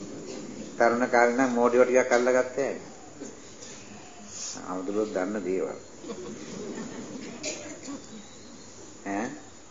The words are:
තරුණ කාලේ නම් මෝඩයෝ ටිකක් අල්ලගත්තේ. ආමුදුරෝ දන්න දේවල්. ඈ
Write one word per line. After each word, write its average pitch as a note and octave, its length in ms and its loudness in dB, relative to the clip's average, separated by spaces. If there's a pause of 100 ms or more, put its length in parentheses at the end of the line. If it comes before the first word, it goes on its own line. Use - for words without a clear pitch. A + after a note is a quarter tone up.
(720)
තරුණ A#2+ 340 6
කාලේ A#2+ 280 8
නම් C3 160 4
මෝඩයෝ A#2+ 340 8
ටිකක් B2 280 6
අල්ලගත්තේ. B2+ 600 4 (1900)
ආමුදුරෝ G2 460 0
දන්න G2 340 0
දේවල්. F2 380 -2 (3250)
ඈ A2+ 400 -4 (280)